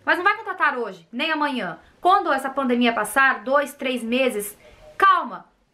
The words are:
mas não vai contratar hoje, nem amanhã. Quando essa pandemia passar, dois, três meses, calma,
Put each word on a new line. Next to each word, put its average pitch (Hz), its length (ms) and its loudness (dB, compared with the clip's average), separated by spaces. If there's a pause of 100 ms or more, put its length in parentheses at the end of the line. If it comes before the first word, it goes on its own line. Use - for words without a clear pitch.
mas 311 120 2
não 359 60 -2
vai 415 140 2
contratar 359 420 -2
hoje, 190 320 -8
nem 302 220 -4
amanhã. 262 480 -4 (200)
Quando 349 320 2
essa 269 160 -2
pandemia 247 440 0
passar, 240 500 0
dois, 277 320 0
três 254 260 -6
meses, 226 560 -2 (400)
calma, 320 500 2 (280)